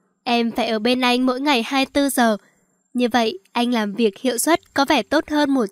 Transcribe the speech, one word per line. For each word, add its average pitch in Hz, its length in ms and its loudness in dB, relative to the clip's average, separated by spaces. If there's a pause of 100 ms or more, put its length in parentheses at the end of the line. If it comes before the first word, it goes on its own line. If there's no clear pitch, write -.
(240)
em 233 260 0
phải 233 160 -4
ở 226 120 -2
bên 247 220 0
anh 254 260 2
mỗi 254 140 -2
ngày 277 220 0
hai 269 220 -2
mươi - 80 -6
tư 277 160 2
giờ. 233 280 2 (580)
Như 247 180 0
vậy, 240 260 0 (140)
anh 240 200 -2
làm 214 200 -2
việc 214 260 0
hiệu 240 200 -2
suất - 360 0
có 269 100 2
vẻ 254 180 2
tốt - 260 -2
hơn 294 220 0
một 262 220 0